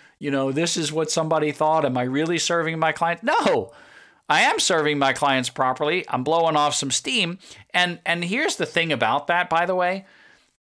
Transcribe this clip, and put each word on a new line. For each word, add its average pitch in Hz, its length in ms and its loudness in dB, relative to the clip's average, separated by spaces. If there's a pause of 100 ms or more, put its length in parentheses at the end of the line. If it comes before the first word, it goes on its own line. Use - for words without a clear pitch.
(200)
you 143 100 -6
know, 135 220 0
this 165 240 -2
is 156 160 -2
what 156 180 -2
somebody 156 440 0
thought. 156 320 2
Am 127 120 0
I 123 60 0
really 156 340 0
serving 165 420 -2
my 160 120 2
client?" 170 320 -4
No, 226 480 0 (560)
I 160 140 4
am 294 180 2
serving 151 380 0
my 135 160 2
clients 131 360 0
properly. 147 600 0
I'm 127 140 -2
blowing 160 320 2
off 147 180 2
some 139 180 -4
steam. 196 460 -2 (360)
And, 175 320 0
and 170 180 -2
here's 247 320 -2
the 175 100 -4
thing 165 260 -2
about 135 360 0
that, 175 220 0
by 165 160 0
the 185 100 -2
way. 185 300 -2 (600)